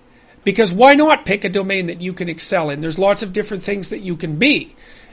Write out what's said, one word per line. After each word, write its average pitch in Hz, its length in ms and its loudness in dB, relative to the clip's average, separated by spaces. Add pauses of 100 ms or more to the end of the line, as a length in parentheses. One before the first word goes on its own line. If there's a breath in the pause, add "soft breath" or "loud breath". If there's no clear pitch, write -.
(460 soft breath)
Because 202 260 2
why 247 240 8
not 302 300 4
pick 202 180 -4
a 196 60 -4
domain 190 380 -2
that 170 120 -8
you 185 140 -8
can 175 160 -8
excel 165 400 -2
in? 143 100 -6
There's 156 180 -6
lots 196 240 2
of 190 120 -8
different 202 300 -6
things 196 260 -6
that 196 100 -8
you 185 160 -6
can 156 220 -6
be. 220 400 0 (360 soft breath)